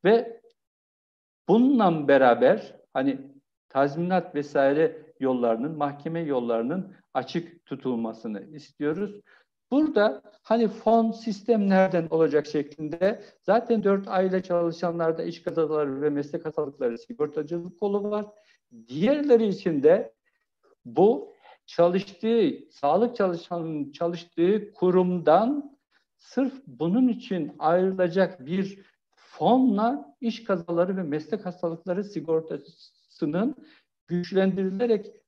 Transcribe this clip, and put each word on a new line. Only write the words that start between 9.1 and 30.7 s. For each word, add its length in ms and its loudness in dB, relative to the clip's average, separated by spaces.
Burada, 520 2
hani, 260 2
fon 420 2
sistem 580 -2
nereden 420 4
olacak 360 2
şeklinde, 760 -4
zaten 420 0
dört 240 2
aile 340 0
çalışanlarda 800 -2
iş 200 -8
kazaları 600 -2
ve 80 0
meslek 340 -6
hastalıkları 540 -4
sigortacılık 800 -8
kolu 300 -2
var. 160 -4
Diğerleri 580 2
için 360 -2
de 320 2
bu 480 2
çalıştığı, 840 0
sağlık 460 0
çalışanının 760 -4
çalıştığı 800 -2
kurumdan 1040 2
sırf 360 -4
bunun 420 0
için 500 -4
ayrılacak 880 0
bir 340 -4
fonla 1080 0
iş 240 -6
kazaları 520 -2